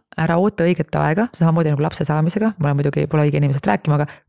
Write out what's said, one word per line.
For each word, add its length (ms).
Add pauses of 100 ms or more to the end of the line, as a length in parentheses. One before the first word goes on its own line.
(200)
ära 240
oota 240
õiget 320
aega, 300 (100)
samamoodi 320
nagu 160
lapse 160
saamisega, 560
ma 140
olen 80
muidugi, 260
pole 220
õige 100
inimesest 320
rääkima, 300
aga 80 (200)